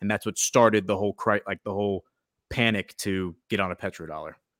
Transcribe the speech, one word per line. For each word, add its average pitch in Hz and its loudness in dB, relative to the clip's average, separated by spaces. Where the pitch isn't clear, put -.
And 101 -2
that's 104 -2
what 107 -6
started 107 4
the 101 0
whole 101 0
cri-, 104 0
like, 98 -6
the 101 -6
whole 98 0
panic 110 -2
to 95 -4
get 107 0
on 92 -2
a 87 -8
petrodollar. 80 -10